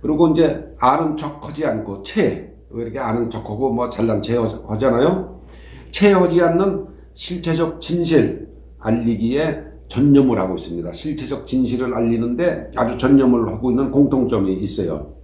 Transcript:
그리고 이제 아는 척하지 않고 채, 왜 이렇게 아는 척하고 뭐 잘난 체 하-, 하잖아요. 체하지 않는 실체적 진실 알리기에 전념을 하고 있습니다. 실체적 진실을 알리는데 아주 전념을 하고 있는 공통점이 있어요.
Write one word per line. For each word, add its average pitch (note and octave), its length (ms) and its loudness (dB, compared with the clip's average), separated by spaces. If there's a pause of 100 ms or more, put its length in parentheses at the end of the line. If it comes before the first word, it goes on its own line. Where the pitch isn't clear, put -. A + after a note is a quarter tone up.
그리고 D3+ 280 2
이제 D#3 360 2 (140)
아는 D3+ 380 2
척하지 D3 500 -8
않고 G#2+ 380 -6
채, - 500 -2 (160)
왜 A#2 140 -8
이렇게 A#2 160 -8
아는 A#2 280 -2
척하고 A2+ 440 -4
뭐 A#2+ 180 -2
잘난 A2 320 0
체 A2+ 140 -2
하-, A#2 80 2 (240)
하잖아요. C3 720 0 (500)
체하지 F3+ 500 4
않는 F3 460 2 (280)
실체적 E3+ 680 -4
진실 D#3 680 0 (300)
알리기에 A#2 840 0 (280)
전념을 C3+ 500 4
하고 F#2 160 -2
있습니다. E2+ 380 -8
실체적 C#3 540 -8
진실을 B2 480 -2
알리는데 A#2 840 -2
아주 B2 200 -2
전념을 B2 560 4
하고 A#2 200 -2
있는 C3 180 0
공통점이 A#2 640 2
있어요. E2+ 680 -6